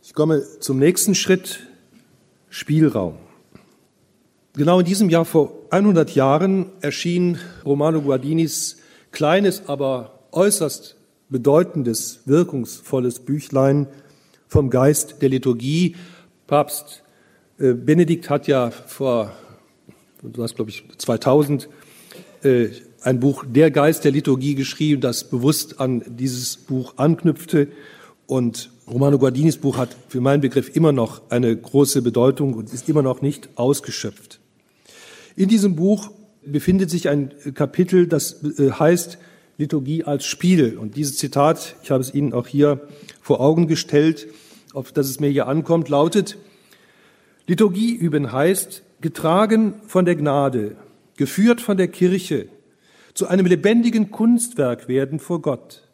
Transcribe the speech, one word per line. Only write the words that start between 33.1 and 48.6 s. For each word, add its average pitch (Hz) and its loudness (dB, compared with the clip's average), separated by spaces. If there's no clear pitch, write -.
nicht - -6
ausgeschöpft. - -6
In 190 0
diesem 202 2
Buch 196 0
befindet 160 0
sich 170 -4
ein 143 -2
Kapitel, 180 2
das, 170 -4
äh, 147 0
heißt 175 0
Liturgie 151 -4
als 143 -4
Spiel. 160 2
Und 107 -12
dieses 139 -6
Zitat, 147 0
ich - -6
habe 131 0
es 127 -10
Ihnen 139 -2
auch 123 -4
hier 143 0
vor 120 0
Augen 160 4
gestellt, 156 0
auf 135 -12
das 135 -2
es 127 -10
mir 147 0
hier 139 0
ankommt, 160 0
lautet: 156 0
„Liturgie 208 0
üben 147 -2
heißt, 160 -2